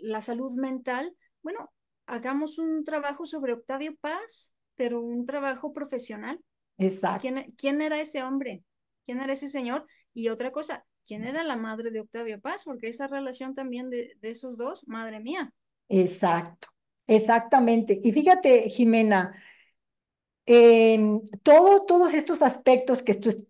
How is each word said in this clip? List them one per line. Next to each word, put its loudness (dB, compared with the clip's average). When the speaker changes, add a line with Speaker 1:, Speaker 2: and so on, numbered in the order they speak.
Speaker 1:
la -8
salud -10
mental, -8
bueno, -12
hagamos -8
un -6
trabajo -8
sobre -8
Octavio -10
Paz, -12
pero -4
un -6
trabajo -6
profesional. -12
Speaker 2:
Exacto. -4
Speaker 1:
¿Quién, -10
quién -4
era -4
ese -8
hombre? -8
¿Quién -10
era -6
ese -10
señor? -8
Y -6
otra -8
cosa, -12
¿quién -14
era -8
la -6
madre -10
de -10
Octavio -12
Paz? -12
Porque -12
esa -10
relación -10
también -12
de, -10
de -12
esos -16
dos, -12
madre -12
mía. -10
Speaker 2:
Exacto, -2
exactamente. 2
Y 2
fíjate, 6
Jimena, 2
en 6
todo, 8
todos 4
estos -2
aspectos 2
que 0
tú, -4